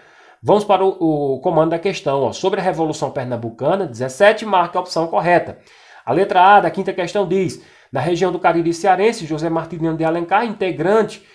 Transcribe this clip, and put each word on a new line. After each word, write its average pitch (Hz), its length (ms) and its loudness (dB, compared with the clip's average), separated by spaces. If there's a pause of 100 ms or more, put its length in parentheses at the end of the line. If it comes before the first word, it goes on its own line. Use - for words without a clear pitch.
(420)
Vamos 190 200 4
para 190 220 2
o, 151 520 0
o 131 40 -12
comando 165 300 2
da 165 80 -2
questão, 151 420 -2
ó. 120 100 0
Sobre 190 300 -2
a - 20 -6
Revolução 156 480 -2
Pernambucana, 127 760 -4
dezessete 147 580 0
marca 185 340 0
a 180 40 0
opção 170 240 -4
correta. 170 520 0 (460)
A 117 80 -4
letra 190 300 2
A 196 180 8
da 175 100 0
quinta 190 220 -4
questão 185 340 -2
diz: 180 380 -2 (260)
Na 135 80 -6
região 170 320 0
do 175 80 -4
Cariri 170 360 2
cearense, 196 500 2
José 156 240 -4
Martiniano 160 480 -4
de 160 80 -2
Alencar, 170 400 0
integrante 190 800 -2 (100)